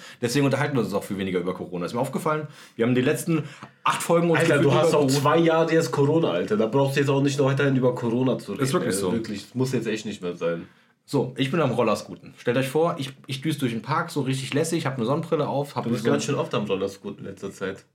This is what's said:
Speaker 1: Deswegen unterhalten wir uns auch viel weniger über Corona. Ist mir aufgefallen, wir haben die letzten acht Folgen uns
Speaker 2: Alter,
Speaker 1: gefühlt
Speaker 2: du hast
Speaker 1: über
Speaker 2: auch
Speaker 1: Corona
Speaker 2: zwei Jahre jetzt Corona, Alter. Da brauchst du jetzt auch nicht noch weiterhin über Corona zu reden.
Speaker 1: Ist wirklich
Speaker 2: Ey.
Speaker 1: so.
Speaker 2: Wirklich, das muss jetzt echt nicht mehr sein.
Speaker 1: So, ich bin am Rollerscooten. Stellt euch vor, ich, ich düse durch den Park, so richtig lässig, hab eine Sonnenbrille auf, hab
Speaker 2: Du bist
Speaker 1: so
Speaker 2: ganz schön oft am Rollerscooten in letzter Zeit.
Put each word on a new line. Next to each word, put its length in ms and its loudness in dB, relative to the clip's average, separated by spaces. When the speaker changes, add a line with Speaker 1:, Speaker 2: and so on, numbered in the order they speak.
Speaker 1:
Deswegen 240 2
unterhalten 320 0
wir 80 2
uns 80 -4
auch 120 -2
viel 120 -6
weniger 240 -2
über 140 -4
Corona. 320 -8
Ist 80 -8
mir 60 -2
aufgefallen, 460 -2
wir 80 2
haben 100 4
die 60 2
letzten 440 0
acht 180 0
Folgen 280 4
uns 100 4
Speaker 2:
Alter, 180 4
Speaker 1:
gefühlt 160 4
Speaker 2:
du 40 6
hast 120 4
Speaker 1:
über 80 4
Speaker 2:
auch 80 4
Speaker 1:
Corona 140 2
Speaker 2:
zwei 180 4
Jahre 340 4
jetzt 200 2
Corona, 400 2
Alter. 260 0
Da 80 4
brauchst 300 2
du 40 2
jetzt 80 2
auch 140 2
nicht 160 0
noch 80 4
weiterhin 300 2
über 180 2
Corona 440 0
zu 140 -10
reden. 120 -2
Speaker 1:
Ist 100 0
wirklich 220 0
Speaker 2:
Ey. 40 -2
Speaker 1:
so. 120 0
Speaker 2:
Wirklich, 340 -4
das 80 -16
muss 180 0
jetzt 140 0
echt 180 -4
nicht 160 -8
mehr 160 -6
sein. 300 -4
Speaker 1:
So, 320 -2
ich 120 0
bin 100 0
am 120 2
Rollerscooten. 640 -2
Stellt 220 -2
euch 100 0
vor, 300 0
ich, 140 -6
ich 140 -8
düse 180 -2
durch 140 0
den 100 -6
Park, 280 -2
so 100 -4
richtig 340 -4
lässig, 320 0
hab 120 -4
eine 80 -2
Sonnenbrille 420 0
auf, 260 -4
hab 100 -4
Speaker 2:
Du 60 -2
bist 140 -2
Speaker 1:
so 60 2
Speaker 2:
ganz 140 0
schön 120 -2
oft 180 -4
am 120 -2
Rollerscooten 540 -4
in 40 -14
letzter 260 -10
Zeit. 440 -8